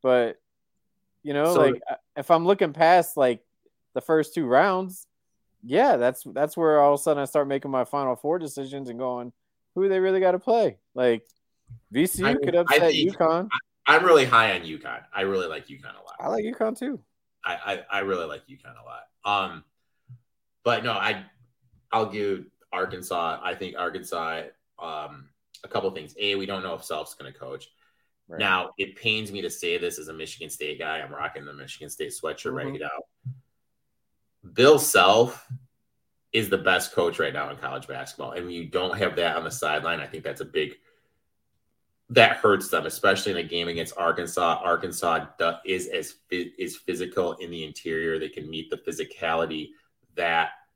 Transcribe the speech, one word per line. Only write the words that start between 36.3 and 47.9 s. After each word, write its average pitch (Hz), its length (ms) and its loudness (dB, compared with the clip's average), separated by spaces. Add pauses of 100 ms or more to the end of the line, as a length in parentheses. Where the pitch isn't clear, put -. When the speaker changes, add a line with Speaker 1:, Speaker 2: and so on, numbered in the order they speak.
Speaker 2:
is 110 160 0
the 98 100 2
best 87 340 0
coach 85 260 0
right 73 140 0
now 71 180 -6
in 67 60 -12
college 69 300 -10
basketball. 67 460 -12
And 87 140 -8
when 87 80 -10
you 85 120 -8
don't 92 320 -2
have 90 180 0
that 85 200 0
on 82 80 -4
the 78 60 -8
sideline, 78 500 -4
I 71 60 -8
think 78 160 -12
that's 69 180 -8
a 76 40 -8
big, 76 300 -4 (1400)
that 120 260 8
hurts 101 320 4
them, 82 180 0
especially 95 460 0
in 87 60 -2
a 85 40 -4
game 85 260 -4
against 82 280 -6
Arkansas. 85 680 0
Arkansas 85 640 -2 (120)
do-, 85 260 0
is 92 240 -2
as - 260 -6 (140)
phy-, 90 300 -6
is 87 180 -8
physical 87 580 -4
in 87 160 -12
the 82 140 -10
interior. 80 540 -4